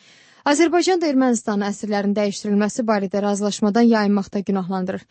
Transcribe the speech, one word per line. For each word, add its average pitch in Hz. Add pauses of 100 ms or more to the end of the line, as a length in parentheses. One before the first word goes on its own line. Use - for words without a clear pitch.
(440)
Azərbaycan 330
da 320
Ermənistanın 247
əsirlərin 202
dəyişdirilməsi 208
barədə 202
razılaşmadan 202
yayınmaqda 202
günahlandırır. 190